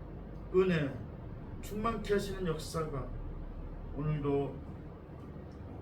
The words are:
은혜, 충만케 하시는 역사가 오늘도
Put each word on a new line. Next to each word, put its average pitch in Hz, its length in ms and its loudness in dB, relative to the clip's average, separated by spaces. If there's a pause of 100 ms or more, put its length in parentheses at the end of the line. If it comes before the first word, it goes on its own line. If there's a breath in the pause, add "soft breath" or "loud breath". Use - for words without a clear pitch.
(560)
은혜, 165 360 8 (720)
충만케 214 520 2
하시는 190 340 2
역사가 147 580 0 (920)
오늘도 143 560 4 (1300)